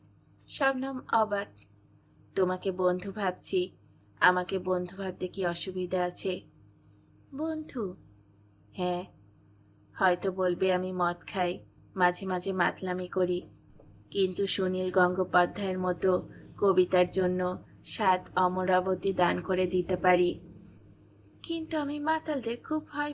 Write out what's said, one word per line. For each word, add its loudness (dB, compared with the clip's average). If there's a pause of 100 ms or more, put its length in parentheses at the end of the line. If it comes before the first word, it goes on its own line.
(480)
শবনম -2 (140)
অবাক। 2 (880)
"তোমাকে 0
বন্ধু 0
ভাবছি, -2 (480)
আমাকে 4
বন্ধু -2
ভাবতে -6
কি -4
অসুবিধা -2
আছে?" -4 (920)
"বন্ধু?" -6 (800)
"হ্যাঁ, -2 (880)
হয়তো 2
বলবে 0
আমি -2
মদ 0 (120)
খাই, -2 (360)
মাঝে 2
মাঝে -2
মাতলামি -2
করি, 0 (720)
কিন্তু 0
সুনীল 0
গঙ্গোপাধ্যায়ের 2
মতো 0 (280)
কবিতার 4
জন্য 0 (200)
সাত 0
অমরাবতী 2
দান 2
করে 0
দিতে 0
পারি। 4 (1040)
কিন্তু -4
আমি -4
মাতালদের -2
খুব -4
ভয় -4